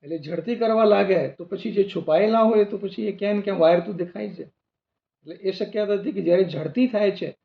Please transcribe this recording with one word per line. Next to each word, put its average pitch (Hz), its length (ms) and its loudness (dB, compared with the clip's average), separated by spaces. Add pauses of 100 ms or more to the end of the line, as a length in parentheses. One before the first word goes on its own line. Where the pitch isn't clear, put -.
એટલે 151 140 -8
ઝડપી 165 380 -6
કરવા 226 280 2
લાગે 190 440 4
તો - 180 -12
પછી 202 260 -8
જે 196 120 2 (120)
છુપાયેલા 185 440 2
હોય 220 260 4
તો 208 120 -8
પછી 196 260 -8
એ 208 80 -4
ક્યાં 202 240 -4
ને 202 60 -2
ક્યાં 196 160 -4
વાયર 170 220 6
તો 175 140 -8
દેખાય 180 400 -8
છે. 170 100 -14
એટલે - 920 -20
એ 190 160 -6
શક્યતા 208 420 -4
હતી 196 180 -4
કે 196 100 -6
જ્યારે 175 220 4
ઝડપી 156 440 -2
થાય 208 240 2
છે 175 340 -8